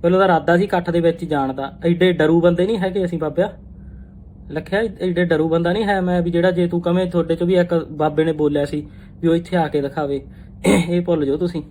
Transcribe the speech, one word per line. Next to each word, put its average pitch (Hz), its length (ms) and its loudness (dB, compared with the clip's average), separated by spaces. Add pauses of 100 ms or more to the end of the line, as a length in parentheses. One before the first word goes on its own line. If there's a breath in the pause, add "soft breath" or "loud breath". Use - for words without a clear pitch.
ਪਹਿਲਾਂ 175 160 2
ਤਾਂ 196 80 4
ਇਰਾਦਾ 170 300 4
ਸੀ 180 80 2
ਇਕੱਠ 175 260 -2
ਦੇ 170 100 0
ਵਿੱਚ 165 240 0
ਜਾਣ 139 280 -2
ਦਾ। 135 200 -8 (120)
ਐਡੇ 175 280 2
ਡਰੂ 160 280 2
ਬੰਦੇ 175 260 2
ਨਹੀਂ 220 120 -2
ਹੈਗੇ 185 260 -2
ਅਸੀਂ 175 140 -4
ਬਾਬਿਆ। 156 340 -2 (960 loud breath)
ਲੱਖਿਆ, 156 300 -4 (200)
ਐਡੇ 180 240 0
ਡਰੂ 165 240 2
ਬੰਦਾ 170 240 2
ਨਹੀਂ 214 120 0
ਹੈ 196 160 2
ਮੈਂ 180 220 0
ਵੀ 175 80 -2
ਜਿਹੜਾ 170 200 2
ਜੇ 175 180 0
ਤੂੰ 175 120 -2
ਕਵੇਂ 175 260 0
ਤੁਹਾਡੇ 170 280 0
'ਚੋਂ 175 120 -2
ਵੀ 185 80 2
ਇੱਕ 175 200 2
ਬਾਬੇ 156 500 0
ਨੇ 160 80 0
ਬੋਲਿਆ 147 320 0
ਸੀ 147 220 -6 (340 loud breath)
ਵੀ 170 80 0
ਉਹ 165 60 4
ਇੱਥੇ 170 220 -2
ਆ 160 120 2
ਕੇ 147 120 0
ਦਿਖਾਵੇ, 139 460 -4 (400 loud breath)
ਇਹ 175 340 2
ਭੁੱਲ 170 260 0
ਜਾਓ 139 100 0
ਤੁਸੀਂ। 175 340 -4